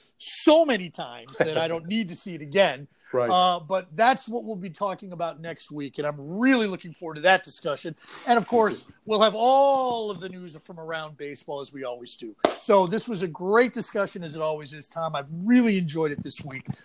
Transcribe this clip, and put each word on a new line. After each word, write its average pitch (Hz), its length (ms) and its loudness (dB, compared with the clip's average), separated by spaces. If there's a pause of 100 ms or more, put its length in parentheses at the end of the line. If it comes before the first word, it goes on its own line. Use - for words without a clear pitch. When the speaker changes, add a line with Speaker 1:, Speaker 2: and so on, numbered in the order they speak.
(180)
Speaker 1:
so - 480 6
many 202 240 0
times 120 480 -12
that 156 220 0
I 165 80 0
don't 165 180 -6
Speaker 2:
<laughs> - 20 -10
Speaker 1:
need 214 220 -2
to 170 60 -12
see 180 180 -10
it 151 80 -12
again. 147 460 0 (260)
Speaker 2:
Right. 123 160 2
Speaker 1:
Uh, 180 320 2
but 180 340 -4
that's 233 320 2
what 226 160 -8
we'll 214 140 -10
be 185 120 -10
talking 185 440 -8
about 165 260 -6
next 160 320 -12
week, 147 280 -10
and 147 80 -4
I'm 147 100 -4
really 214 500 2
looking 180 240 -8
forward 160 240 -12
to 147 60 -12
that 185 220 6
discussion. 156 520 -6 (300)
And, 240 120 4
of 208 60 4
Speaker 2:
Me - 60 -10
Speaker 1:
course, 220 340 4
Speaker 2:
too. - 100 -20 (120)
Speaker 1:
we'll 208 160 2
have 214 120 6
all 254 800 4
of 180 80 -10
the 185 80 -10
news 180 300 -14
from 175 200 -18
around 160 400 -8
baseball, 143 440 -10
as 131 100 -14
we 135 140 -10
always 123 320 -10
do. 110 180 -14 (240)
So 196 260 4
this 185 220 -2
was 208 160 -4
a 190 40 -2
great 202 440 2
discussion, 196 540 -4
as 151 100 -10
it 160 60 -8
always 151 320 -4
is, 151 160 -16
Tom. 160 260 -6
I've 143 160 -8
really 214 460 4
enjoyed 160 340 0
it 143 100 -6
this - 220 -8
week. 131 220 -12 (200)